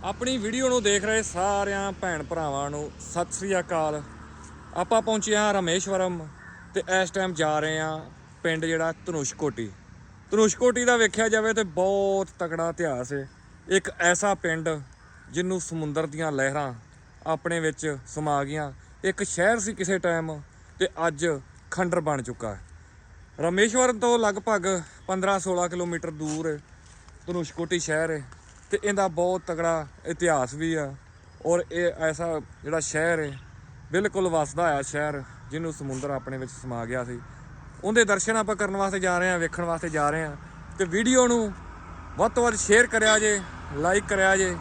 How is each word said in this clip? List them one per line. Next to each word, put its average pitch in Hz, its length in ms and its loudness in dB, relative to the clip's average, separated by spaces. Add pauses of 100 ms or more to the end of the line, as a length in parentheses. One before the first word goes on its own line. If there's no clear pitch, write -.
ਆਪਣੀ 254 340 -2
ਵੀਡੀਓ 233 300 0
ਨੂੰ 247 140 2
ਦੇਖ 202 220 4
ਰਹੇ 220 180 2
ਸਾਰਿਆਂ 196 760 0
ਭੈਣ 170 220 -2
ਭਰਾਵਾਂ 143 480 -2
ਨੂੰ 147 200 -6 (120)
ਸਤਿ - 300 -4
ਸ੍ਰੀ 190 260 -2
ਅਕਾਲ। 156 420 -2 (760)
ਆਪਾਂ 220 280 2
ਪਹੁੰਚੇ 214 340 2
ਹਾਂ 208 180 4
ਰਾਮੇਸ਼ਵਰਮ 185 640 0 (560)
ਤੇ 190 80 0 (100)
ਇਸ 185 180 2
ਟਾਈਮ 185 240 -2
ਜਾ 151 260 2
ਰਹੇ 156 200 0
ਹਾਂ 156 200 -4 (420)
ਪਿੰਡ 160 220 0
ਜਿਹੜਾ 165 280 0 (140)
ਧਨੁਸ਼ਕੋਟੀ। 139 640 -4 (600)
ਧਨੁਸ਼ਕੋਟੀ 240 540 4
ਦਾ 240 120 6
ਵੇਖਿਆ 220 320 4
ਜਾਵੇ 220 240 2
ਤੇ 214 120 2
ਬਹੁਤ 196 640 2 (100)
ਤਕੜਾ 165 300 -2
ਇਤਿਹਾਸ 143 440 -2
ਹੈ। 135 160 -6 (400)
ਇੱਕ 190 220 2 (120)
ਐਸਾ 180 320 4
ਪਿੰਡ 160 340 -2 (640)
ਜਿਹਨੂੰ 180 280 -2
ਸਮੁੰਦਰ 160 460 -4
ਦੀਆਂ 151 260 -4
ਲਹਿਰਾਂ 135 400 -2 (540)
ਆਪਣੇ 165 340 -2
ਵਿੱਚ 156 360 -2 (100)
ਸਮਾ 147 380 -2
ਗਈਆਂ। 147 260 -4 (340)
ਇੱਕ 185 200 0
ਸ਼ਹਿਰ 202 340 2
ਸੀ 208 160 -4
ਕਿਸੇ 185 240 0
ਟਾਈਮ 165 400 -2 (400)
ਤੇ 185 100 2 (180)
ਅੱਜ 160 200 0 (440)
ਖੰਡਰ 175 320 0
ਬਣ 147 200 0
ਚੁੱਕਾ 110 320 -8
ਹੈ। 95 60 -14 (840)
ਰਾਮੇਸ਼ਵਰਮ 220 560 4
ਤੋਂ 240 200 4
ਲਗਭਗ 208 480 0 (400)
ਪੰਦਰਾਂ 190 340 2
ਸੋਲਾਂ 180 280 0
ਕਿਲੋਮੀਟਰ 170 440 -4
ਦੂਰ 156 460 -4 (680)
ਧਨੁਸ਼ਕੋਟੀ 170 520 -4
ਸ਼ਹਿਰ 160 320 0
ਹੈ 151 120 -4 (480)
ਤੇ 202 140 0
ਇਹਦਾ 202 240 2
ਬਹੁਤ 180 380 2
ਤਕੜਾ 165 400 0 (200)
ਇਤਿਹਾਸ 151 480 2
ਵੀ 160 200 -2
ਆ। 143 180 -2 (540)
ਔਰ 175 240 4
ਇਹ 170 340 0
ਐਸਾ 160 240 0 (360)
ਜਿਹੜਾ 156 160 0
ਸ਼ਹਿਰ 160 400 0
ਹੈ, 139 180 -6 (540)
ਬਿਲਕੁਲ 190 360 2
ਵਸਦਾ 156 340 0
ਹੋਇਆ 143 200 2
ਸ਼ਹਿਰ, 147 400 -4 (280)
ਜਿਹਨੂੰ 160 220 -4
ਸਮੁੰਦਰ 139 380 -6
ਆਪਣੇ 131 280 -6
ਵਿੱਚ 131 140 -8
ਸਮਾ 120 320 -6
ਗਿਆ 123 200 -4
ਸੀ। 123 140 -8 (640)
ਉਹਦੇ 220 220 6
ਦਰਸ਼ਨ 202 320 2
ਆਪਾਂ 214 200 0
ਕਰਨ 196 200 -2
ਵਾਸਤੇ 196 240 0
ਜਾ 180 180 2
ਰਹੇ 185 120 2
ਹਾਂ, 180 80 2
ਵੇਖਣ 165 260 -2
ਵਾਸਤੇ 165 240 -2
ਜਾ 147 220 2
ਰਹੇ 160 140 0
ਹਾਂ। 151 120 -8 (420)
ਤੇ 190 80 2
ਵੀਡੀਓ 233 420 4
ਨੂੰ 226 240 2 (640)
ਵੱਧ 220 160 4
ਤੋਂ 240 120 2
ਵੱਧ 226 120 2
ਸ਼ੇਅਰ 226 300 6
ਕਰਿਆ 214 320 4
ਜੇ, 208 200 2 (380)
ਲਾਈਕ 185 280 2
ਕਰਿਆ 190 320 4
ਜੇ 185 240 2